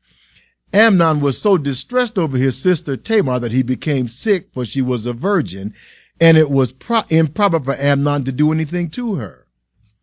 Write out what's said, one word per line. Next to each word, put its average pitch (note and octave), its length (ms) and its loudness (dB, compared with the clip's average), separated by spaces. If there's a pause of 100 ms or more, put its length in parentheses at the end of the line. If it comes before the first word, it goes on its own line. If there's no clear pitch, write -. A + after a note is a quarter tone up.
(720)
Amnon F3+ 500 4
was C#3 200 0
so G3+ 160 2
distressed F#3+ 640 -2
over C#3+ 180 -2
his B2+ 200 0
sister D#3+ 380 -2
Tamar C#3+ 440 -2
that A#2 120 -4
he B2+ 120 2
became B2+ 440 -2
sick, F#3+ 460 -2
for B2+ 100 -6
she C3 180 -4
was B2 260 -2
a A#2+ 60 -4
virgin, A#2 600 -4 (480)
and E3 160 6
it D3+ 140 4
was C3+ 200 2
pro-, - 380 -4
improper E3 500 2
for C3 160 -4
Amnon C#3+ 500 0
to C3+ 60 -4
do D3+ 200 2
anything D#3+ 400 -2
to A#3 240 -6
her. G#2+ 320 -10 (560)